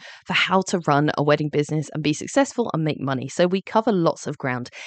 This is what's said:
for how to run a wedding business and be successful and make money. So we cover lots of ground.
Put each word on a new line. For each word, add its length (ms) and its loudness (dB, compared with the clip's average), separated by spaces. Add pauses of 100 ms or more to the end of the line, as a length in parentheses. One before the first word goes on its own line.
(280)
for 40 -4
how 360 2
to 180 0
run 320 4
a 60 2
wedding 260 2
business 420 -2
and 80 -6
be 120 0
successful 600 0
and 120 0
make 160 -2
money. 280 -4
So 200 2
we 140 0
cover 280 0
lots 380 2
of 100 -8
ground. 320 -4 (160)